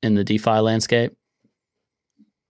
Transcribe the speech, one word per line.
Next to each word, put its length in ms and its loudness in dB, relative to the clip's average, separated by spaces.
in 120 0
the 100 0
DeFi 360 0
landscape? 560 0